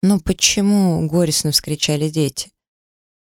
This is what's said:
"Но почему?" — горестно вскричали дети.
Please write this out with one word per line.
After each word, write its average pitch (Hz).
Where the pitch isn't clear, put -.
"Но 190
почему?" — 190
горестно 156
вскричали 151
дети. 151